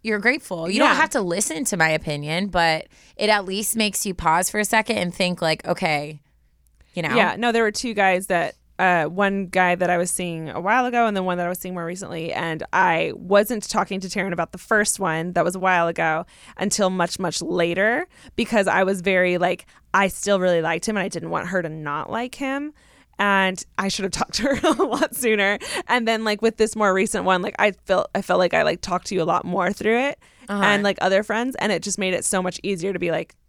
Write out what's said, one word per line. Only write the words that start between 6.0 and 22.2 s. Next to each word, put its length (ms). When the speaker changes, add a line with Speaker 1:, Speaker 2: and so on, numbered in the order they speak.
Speaker 1:
you 60
know? 140
Speaker 2:
Yeah, 220
no, 160
there 100
were 80
two 220
guys 340
that, 280
uh, 280
one 420
guy 280
that 140
I 80
was 140
seeing 380
a 100
while 260
ago 220
and 80
then 80
one 140
that 80
I 40
was 100
seeing 160
more 100
recently. 480
And 300
I 420
wasn't 540
talking 320
to 80
Taryn 240
about 180
the 60
first 420
one 340
that 120
was 100
a 40
while 280
ago 380
until 320
much, 300
much 220
later 640
because 320
I 160
was 160
very, 380
like, 280
I 160
still 320
really 200
liked 280
him 80
and 80
I 20
didn't 220
want 200
her 120
to 80
not 420
like 240